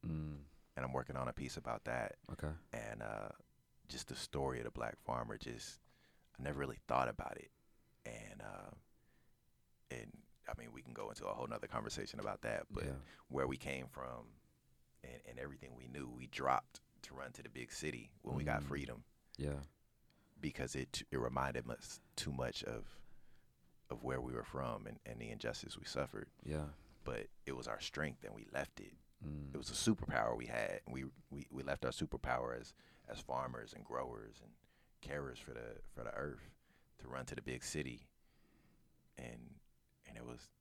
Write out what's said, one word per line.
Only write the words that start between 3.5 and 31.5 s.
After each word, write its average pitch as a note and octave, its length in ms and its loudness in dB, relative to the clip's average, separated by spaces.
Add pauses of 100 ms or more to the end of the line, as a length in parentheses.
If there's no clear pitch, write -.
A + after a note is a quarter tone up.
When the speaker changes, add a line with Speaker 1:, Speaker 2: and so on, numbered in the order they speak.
Speaker 2:
just C2+ 200 -6
the - 80 -4
story C2+ 420 2
of A#1 60 0
the A#1 60 0
black - 300 0
farmer, A#1 380 2
just, - 420 -6 (580)
I - 40 -4
never C#2 180 2
really - 260 0
thought B1 220 8
about - 300 -2
it. - 120 -12 (540)
And, G#1+ 380 -6
uh, G1+ 280 -6 (1200)
and, A1+ 220 -4 (360)
I A#1 100 0
mean, - 140 -8
we C2 100 -8
can B1+ 100 -10
go A1 160 -2
into G1+ 180 -4
a G1+ 80 4
whole A#1+ 120 0
nother - 200 0
conversation - 540 0
about G2+ 220 0
that, - 280 2
but - 140 2
Speaker 1:
Yeah. C#2 120 0 (320)
Speaker 2:
where C2 180 6
we C2+ 100 2
came C2+ 320 0
from A#1+ 400 -4 (720)
and, B1 240 -10
and A#1+ 120 -8
everything C2+ 380 -6
we B1 120 -10
knew, C2 200 -4
we B1 180 -8
dropped - 540 6 (220)
to - 120 -10
run C2 180 -4
to - 100 -10
the - 60 -6
big A#1 240 -6
city C2 400 -2 (100)
when B1+ 140 0
we D2 80 4
got A#1 180 6
Speaker 1:
Mm. C#2 40 -2
Speaker 2:
freedom. C2 380 0 (320)
Speaker 1:
Yeah. C#2+ 240 2 (800)
Speaker 2:
Because C#2 360 0
it, - 340 0
it C2+ 80 4
reminded B1 500 4
us - 320 -4 (160)
too - 160 2
much B1+ 320 2
of, A1+ 220 0 (1040)
of - 140 -2
where B1+ 160 4
we - 120 -2
were - 120 0
from E2 420 0
and, A2 180 -6
and A#2 160 -4
the A2+ 100 -2
injustice - 460 -2
we - 80 -8
suffered. - 460 0 (140)
Speaker 1:
Yeah. D2+ 240 2 (360)
Speaker 2:
But A1+ 220 0 (180)
it C2+ 80 0
was B1 160 -2
our G#1+ 120 0
strength D2 440 2
and G#1 100 -6
we A1 180 -8
left C#2 280 2
it. - 140 -10 (320)
Speaker 1:
Mm. C#2+ 260 -2
Speaker 2:
It - 60 -2
was C#2 120 -2
a - 40 -4
superpower A#1 640 8
we A#1+ 100 -2
had. - 420 2
We, C2 160 0 (260)
we, C#2 200 -4